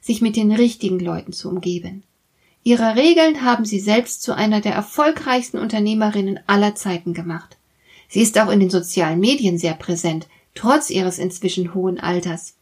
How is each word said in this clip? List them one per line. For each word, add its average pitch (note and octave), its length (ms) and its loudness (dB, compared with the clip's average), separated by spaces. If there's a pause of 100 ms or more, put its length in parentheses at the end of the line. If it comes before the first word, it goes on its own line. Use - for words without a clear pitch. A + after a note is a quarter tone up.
sich A3 200 -2
mit A3+ 160 2
den G#3+ 160 4
richtigen G#3+ 480 2
Leuten E3+ 320 -6
zu - 160 -12
umgeben. F3+ 560 -6 (580)
Ihre A#3 320 2
Regeln D#4 480 4
haben A#3+ 220 2
sie G#3 160 -2
selbst G#3+ 420 0
zu - 140 -4
einer G#3+ 240 2
der G#3 120 -2
erfolgreichsten B3+ 880 0
Unternehmerinnen G#3+ 880 -2
aller G3+ 300 2
Zeiten F3 360 -6
gemacht. E3 440 -10 (520)
Sie G3 120 0
ist A3 180 4
auch G#3 120 4
in G3+ 100 4
den F#3 100 4
sozialen F3 480 0
Medien G#3+ 400 2
sehr E3 160 -2
präsent, E3 540 -4 (260)
trotz C#4+ 360 0
ihres F#3 280 -2
inzwischen F3+ 560 -4
hohen F#3 240 -2
Alters. F3 640 -6